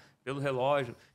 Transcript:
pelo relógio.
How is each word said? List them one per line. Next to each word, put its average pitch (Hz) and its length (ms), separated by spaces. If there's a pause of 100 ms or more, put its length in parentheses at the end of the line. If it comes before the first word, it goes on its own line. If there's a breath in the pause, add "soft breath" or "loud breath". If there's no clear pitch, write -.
(220 loud breath)
pelo - 160
relógio. 135 560 (200 loud breath)